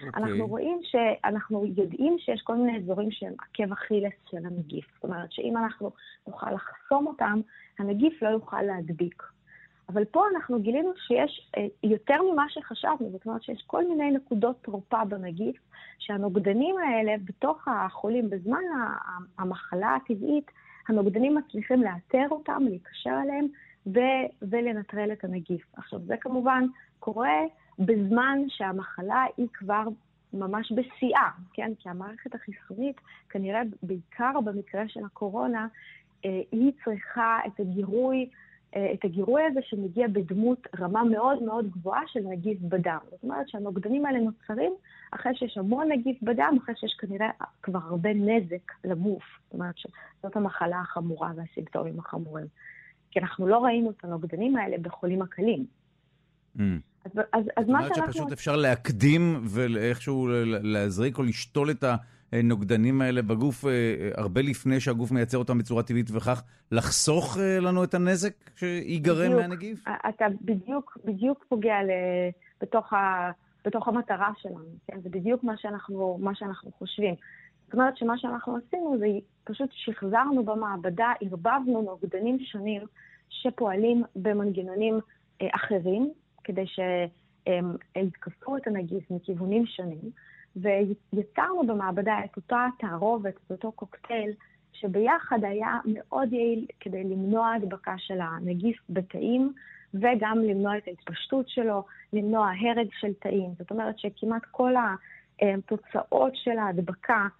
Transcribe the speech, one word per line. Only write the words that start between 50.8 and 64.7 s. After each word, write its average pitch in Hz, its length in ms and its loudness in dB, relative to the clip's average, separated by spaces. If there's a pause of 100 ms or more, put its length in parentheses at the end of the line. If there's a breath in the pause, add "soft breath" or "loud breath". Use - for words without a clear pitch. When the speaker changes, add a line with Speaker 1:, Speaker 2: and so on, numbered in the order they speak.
Speaker 2:
והסימפטומים 165 640 -6
החמורים. 156 480 -8 (640 loud breath)
כי - 80 0
אנחנו 185 280 -4
לא 226 160 6
ראינו 233 260 4
את 214 140 -10
הנוגדנים 175 520 -2
האלה 190 260 0
בחולים 180 400 -2
הקלים. 185 440 0 (920)
Speaker 1:
Mm. 110 40 0 (440)
Speaker 2:
אז, 190 60 -14 (220)
אז, 226 100 4 (140)
אז 214 80 2
Speaker 1:
זאת - 20 -6
Speaker 2:
מה 262 120 6
Speaker 1:
אומרת 349 160 0
Speaker 2:
שאנחנו 320 180 0
Speaker 1:
שפשוט 311 180 -4
אפשר 147 240 0
להקדים 143 880 4
ואיכשהו 120 840 0
ל-, 123 40 2
ל-, 113 420 2
להזריק 104 440 2
או 143 60 2
לשתול 143 480 0
את 135 120 -4 (480 loud breath)
הנוגדנים 117 720 4
האלה 127 200 2
בגוף, 120 440 0
אה, 143 40 2
אה, 113 460 0
הרבה 104 260 0
לפני 135 380 2